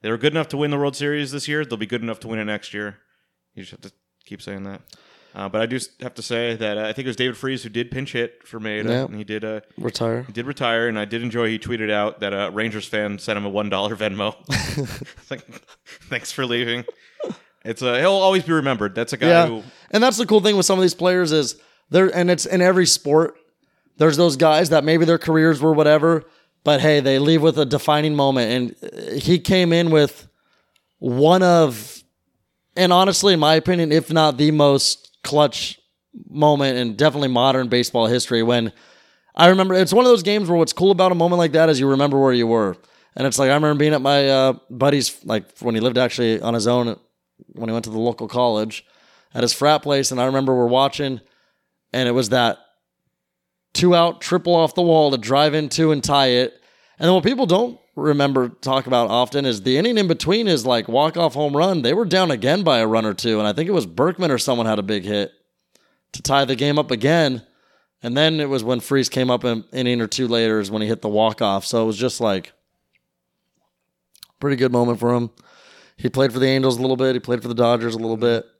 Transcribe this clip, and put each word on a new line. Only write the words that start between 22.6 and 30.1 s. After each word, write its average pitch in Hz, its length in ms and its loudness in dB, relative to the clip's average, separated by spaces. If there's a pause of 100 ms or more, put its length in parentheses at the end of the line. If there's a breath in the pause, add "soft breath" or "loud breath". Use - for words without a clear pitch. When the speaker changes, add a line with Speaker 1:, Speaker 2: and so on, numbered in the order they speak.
Speaker 2:
every 180 240 4
sport, 156 480 2 (640)
there's 151 180 4
those 160 200 2
guys 156 340 4
that 151 140 2
maybe 160 200 4
their 165 140 2
careers 160 420 2
were 160 120 4
whatever, 156 520 4 (400 soft breath)
but 147 160 2
hey, 147 200 4
they 135 180 2
leave 151 240 4
with 156 160 2
a 151 80 2
defining 151 500 0
moment. 135 360 0
And, 123 220 -4 (180)
uh, 101 280 -10
he 175 180 2
came 180 340 0
in 170 180 2
with 151 380 2 (680)